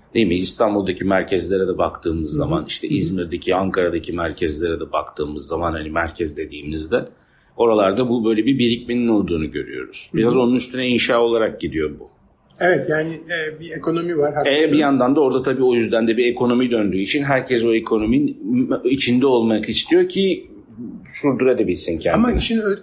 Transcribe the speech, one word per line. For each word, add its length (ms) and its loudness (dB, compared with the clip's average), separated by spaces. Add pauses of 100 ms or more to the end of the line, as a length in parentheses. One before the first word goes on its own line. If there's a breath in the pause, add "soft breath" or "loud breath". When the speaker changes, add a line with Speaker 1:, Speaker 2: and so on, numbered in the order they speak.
(140)
Speaker 1:
Değil 140 4
mi? 80 2
İstanbul'daki 680 0
merkezlere 640 0
de 100 -2
baktığımız 520 -4
Speaker 2:
Hı 40 -6
hı. 40 -4
Speaker 1:
zaman, 300 0
işte 200 -6
Speaker 2:
Hı 40 -6
hı. 40 2
Speaker 1:
İzmir'deki, 600 -2
Ankara'daki 580 0
merkezlere 680 -4
de 120 -10
baktığımız 560 -6
zaman, 240 -2
hani 180 -8
merkez 480 -4
dediğimizde 680 -4 (520 soft breath)
oralarda 520 2
bu 160 0
böyle 200 2
bir 140 2
birikmenin 480 0
olduğunu 440 0
görüyoruz. 600 -10
Biraz 200 2
Speaker 2:
Hı 40 2
hı. 40 4
Speaker 1:
onun 140 4
üstüne 320 -4
inşa 340 2
olarak 400 2
gidiyor 380 -4
bu. 100 -20 (520)
Speaker 2:
Evet, 280 2
yani, 240 -2
e, 460 -8
bir 120 -14
ekonomi 460 -4
var, 140 2
Speaker 1:
E, 40 -8
Speaker 2:
haklısın. 420 2
Speaker 1:
bir 40 6
yandan 340 2
da 60 4
orada 220 4
tabii 200 0
o 100 4
yüzden 340 2
de 100 2
bir 140 4
ekonomi 400 2
döndüğü 260 2
için 260 -2
herkes 420 0
o 80 4
ekonominin 600 0 (480)
içinde 420 2
olmak 440 2
istiyor 400 2
ki 400 -2 (720)
sürdürebilsin 760 0
kendini. 160 0 (140)
Speaker 2:
Ama 40 2
işin 300 0
ö-, 220 -2